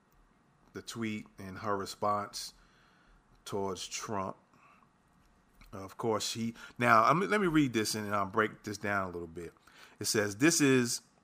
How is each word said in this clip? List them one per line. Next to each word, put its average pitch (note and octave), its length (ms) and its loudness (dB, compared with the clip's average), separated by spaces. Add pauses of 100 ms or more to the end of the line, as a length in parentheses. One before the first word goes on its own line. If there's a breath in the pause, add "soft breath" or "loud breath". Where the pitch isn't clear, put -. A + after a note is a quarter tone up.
(760)
the F2+ 60 -10
tweet A2 420 -8 (140)
and F#2+ 180 -12
her G#2+ 180 -2
response G2+ 800 -4 (920 soft breath)
towards G2 420 -4
Trump. G2 480 -6 (1400 soft breath)
Of G2 240 -14
course, A2 360 0
he, A2+ 200 -4 (240 loud breath)
now, A#2 260 6
I'm, C#3 160 6
let G3+ 220 2
me F#3+ 60 2
read D3+ 260 4
this A2 220 0
and G#2 180 -4
I'll G2+ 140 0
break G#2+ 360 -2
this G#2 140 -8
down G2+ 320 -2
a - 20 -10
little F2 160 -10
bit. D#2+ 260 -12 (460 loud breath)
It G#2+ 60 -6
says, G2+ 300 0
"This C#3+ 260 4
is, B2+ 400 4 (220)